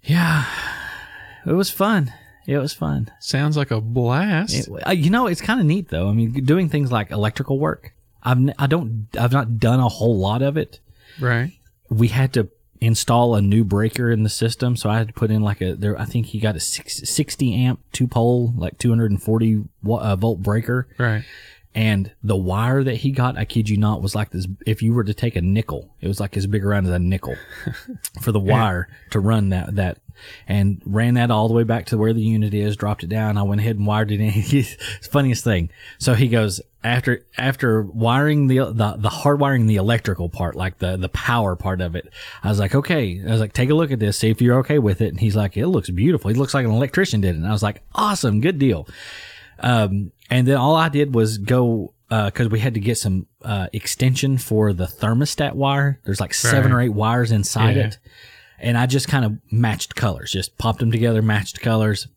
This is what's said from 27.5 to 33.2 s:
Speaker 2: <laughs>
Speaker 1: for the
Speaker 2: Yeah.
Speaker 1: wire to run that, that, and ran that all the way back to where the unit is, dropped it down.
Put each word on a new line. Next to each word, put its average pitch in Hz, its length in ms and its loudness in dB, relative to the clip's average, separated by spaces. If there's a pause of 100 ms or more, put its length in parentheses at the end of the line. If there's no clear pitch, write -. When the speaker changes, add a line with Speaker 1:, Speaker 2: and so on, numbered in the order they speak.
Speaker 2:
<laughs> - 460 -14
Speaker 1:
for 117 120 0
the 104 80 2
Speaker 2:
Yeah. 98 100 0
Speaker 1:
wire 101 380 0 (220)
to 107 80 0
run 104 300 2
that, 92 260 -2
that, 92 220 -2 (500)
and 101 380 2
ran 117 300 2
that 120 160 2
all 110 160 2
the 113 60 2
way 117 100 4
back 113 240 0
to 113 100 0
where 110 160 2
the 113 80 0
unit 107 320 2
is, 104 240 0
dropped 104 260 -4
it 85 60 -8
down. 107 280 -2